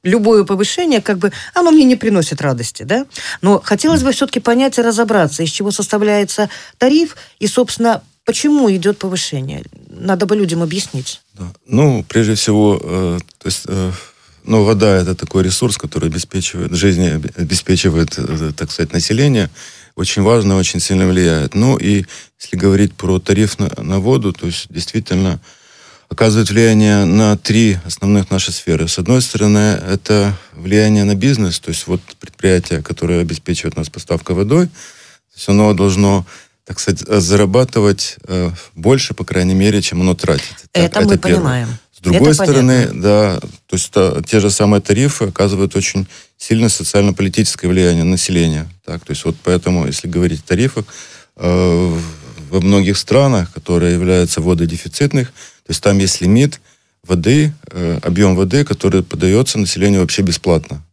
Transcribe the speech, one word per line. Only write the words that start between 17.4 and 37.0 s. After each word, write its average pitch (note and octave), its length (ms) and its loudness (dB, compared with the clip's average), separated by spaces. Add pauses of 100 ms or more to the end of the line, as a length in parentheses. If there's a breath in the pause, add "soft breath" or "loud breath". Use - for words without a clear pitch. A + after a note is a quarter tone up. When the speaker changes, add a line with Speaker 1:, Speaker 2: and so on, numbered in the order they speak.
Speaker 2:
э, D#2 400 -6
так E2 140 -8
сказать, D#2 240 -6
население. A2 560 0 (460 loud breath)
Очень F#2+ 260 -2
важно, G2+ 340 2
очень F2+ 240 -2
сильно F#2+ 260 0
влияет. E2 480 0
Ну, B2 220 2
и G2 300 0 (340 loud breath)
если - 160 -10
говорить G2 380 2
про F#2 240 -2
тариф G2+ 400 -2
на, F#2+ 120 -2 (120)
на F#2 160 -4
воду, G#2 340 0
то F2 140 -10
есть - 240 -8
действительно F#2 680 -4 (680 soft breath)
оказывает A2 420 2
влияние G#2+ 540 4
на G#2 320 4
три G#2+ 500 2
основных G2 440 -2
наши F#2+ 200 -2
сферы. E2+ 380 -4
С - 100 -6
одной B2 240 0
стороны, G#2 360 2 (340)
это G2+ 420 0 (200 loud breath)
влияние G#2 500 2
на G2+ 100 2
бизнес, G#2 460 0
то - 100 -12
есть - 160 -8
вот F2+ 140 -2 (180)
предприятие, F2 640 -2
которое F2 380 -2
обеспечивает E2 560 -6
нас D#2+ 140 -6
поставкой - 440 -6
водой, B2+ 320 2
то - 680 -20
есть - 120 -8
оно G#2 240 4
должно, G2 540 2 (380 loud breath)
так - 160 -12
сказать, - 260 -4